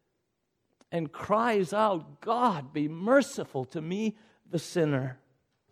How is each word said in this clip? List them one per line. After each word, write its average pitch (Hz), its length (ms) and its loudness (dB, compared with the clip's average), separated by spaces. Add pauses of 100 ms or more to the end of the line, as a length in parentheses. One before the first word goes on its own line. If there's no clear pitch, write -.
(920)
and 165 200 -4
cries 214 600 0
out, 185 480 0
"God, 202 540 0
be 151 140 0
merciful 190 800 2
to 160 160 -8
me, 202 360 -2 (320)
the 175 100 -2
sinner." 139 600 0 (520)